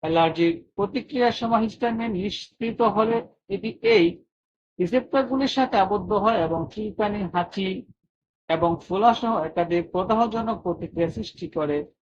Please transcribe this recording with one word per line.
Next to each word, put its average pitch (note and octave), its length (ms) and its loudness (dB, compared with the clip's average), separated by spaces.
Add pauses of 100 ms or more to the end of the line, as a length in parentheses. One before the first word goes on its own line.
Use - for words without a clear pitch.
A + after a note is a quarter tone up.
অ্যালার্জির E3 520 2 (220)
প্রতিক্রিয়ার A#3 640 -2
সময় A3+ 240 2
হিস্টামিন A3+ 460 -4
নিঃসৃত A3 680 -6 (160)
হলে A3 220 2 (320)
এটি G3 200 -4 (260)
এই F3 100 8 (720)
রিসেপ্টরগুলির B3+ 800 0
সাথে C4 200 2
আবদ্ধ F#3+ 360 2
হয় G#3 300 2
এবং E3 160 -2 (120)
চুলকানি, G#3 500 -4 (120)
হাঁচি F3+ 360 -2 (800)
এবং E3 220 2 (140)
ফোলা G#3 280 4
সহ A3+ 200 -2 (140)
একাধিক E3+ 440 -2
প্রদাহজনক A3 720 0
প্রতিক্রিয়া E3+ 460 -4
সৃষ্টি - 460 -10
করে। D3 220 -2 (240)